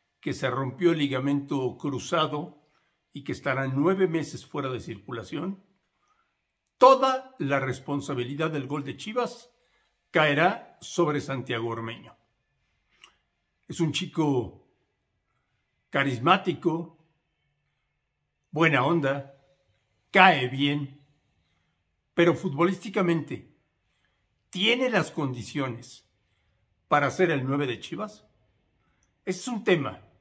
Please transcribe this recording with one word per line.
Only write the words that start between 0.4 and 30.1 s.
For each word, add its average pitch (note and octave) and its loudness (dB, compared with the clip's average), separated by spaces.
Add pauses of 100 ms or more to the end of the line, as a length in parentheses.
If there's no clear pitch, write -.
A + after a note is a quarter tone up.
rompió C3+ 0
el D#3+ -2
ligamento C#3 -2
cruzado D3+ -4 (420)
y C#3 -14
que C3+ -6
estará C3+ -4
nueve F3 2
meses D#3+ -6
fuera C#3 -6
de B2+ -6
circulación, B2+ -10 (1120)
toda C4 6
la C#3 0
responsabilidad C3+ -4
del D3+ -6
gol C#3+ -8
de C3 -10
Chivas - -6 (580)
caerá D#3+ 2
sobre D3+ 0
Santiago A#2+ -6
Ormeño. A2+ -10 (1500)
Es - -8
un E3 0
chico C#3+ -2 (1200)
carismático, D#3 0 (1500)
buena D3+ 4
onda, C#3 -2 (680)
cae F3 6
bien, C#3+ -2 (1080)
pero E3+ 6
futbolísticamente, E3+ -2 (920)
¿tiene A#3+ 0
las F#3+ 0
condiciones B2+ -6 (800)
para C#3+ 2
ser E3+ 2
el C3+ 0
nueve C#3+ -2
de A#2+ -6
Chivas? G3+ -12 (1000)
Ese F3+ -6
es - -12
un A3 -6
tema. C#3 0 (200)